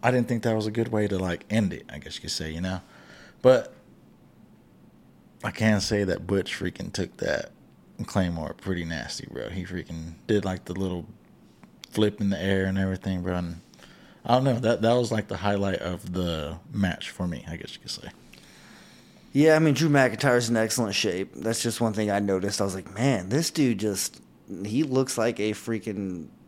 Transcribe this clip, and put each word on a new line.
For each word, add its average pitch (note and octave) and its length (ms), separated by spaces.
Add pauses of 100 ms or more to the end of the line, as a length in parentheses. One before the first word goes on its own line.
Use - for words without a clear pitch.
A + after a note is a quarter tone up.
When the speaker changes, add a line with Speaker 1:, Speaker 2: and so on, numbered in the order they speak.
Speaker 1:
I B2+ 80
didn't B2 160
think A#2 160
that A2+ 140
was G#2+ 100
a G#2+ 60
good A2+ 160
way G#2+ 180
to, G2 120
like, F2+ 320
end G#2 220
it, - 160
I C#2+ 100
guess - 180
you - 60
could F2+ 80
say, D#2 200
you D#2+ 100
know. F2+ 200 (600)
But B2+ 320 (1700)
I F#2 80
can G#2+ 280
say G2+ 240
that F2+ 220
Butch G2 320
freaking - 340
took - 260
that - 320 (560)
Claymore E2+ 480
pretty F2+ 300
nasty, D#2+ 460
bro. A#1+ 200
He F2 140
freaking E2+ 500 (120)
did, G#2 180
like, F#2 200
the - 80
little F2+ 340 (840)
flip G#2 300
in G2+ 100
the F2 100
air F#2+ 240
and F#2+ 140
everything, F#2+ 440
bro. F2+ 140
And F2 240 (640)
I A#2 100
don't D#3+ 100
know. B2+ 140
That, A2+ 240
that A2+ 120
was, A#2+ 180
like, G#2+ 160
the G#2 80
highlight G2+ 440
of F2+ 320
the E2+ 460 (140)
match G2 380
for F2+ 180
me, E2 200
I E2+ 80
guess - 180
you - 60
could - 100
say. - 180 (1200)
Speaker 2:
Yeah, D#3 240
I - 40
mean, D#3 140
Drew D#3+ 140
McIntyre's B2 600
in A#2 80
excellent A2 380
shape. F#2+ 400
That's - 280
just A#2 180
one A2+ 120
thing G#2 180
I G2+ 80
noticed. G2 420
I G#2 40
was G2 100
like, F2+ 200
"Man, G#2+ 340
this D3+ 220
dude B2 280
just, G2+ 420 (440)
he A2 180
looks C3 360
like A#2 200
a G#2+ 140
freaking G2 760 (220)